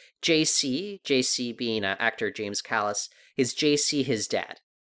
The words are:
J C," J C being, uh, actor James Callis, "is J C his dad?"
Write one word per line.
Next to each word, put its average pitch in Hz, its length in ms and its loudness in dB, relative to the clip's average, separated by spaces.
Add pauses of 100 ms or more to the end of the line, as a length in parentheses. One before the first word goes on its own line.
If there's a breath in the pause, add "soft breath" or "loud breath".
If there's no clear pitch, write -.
(200 soft breath)
J 160 240 4
C," 160 600 0
J 131 180 4
C 123 300 -2
being, 110 320 -2
uh, 98 140 -2
actor 113 320 0
James 101 320 -6
Callis, 104 460 -2 (280 soft breath)
"is 123 180 0
J 147 220 4
C 143 280 2
his 117 240 -2
dad?" - 320 -4 (220)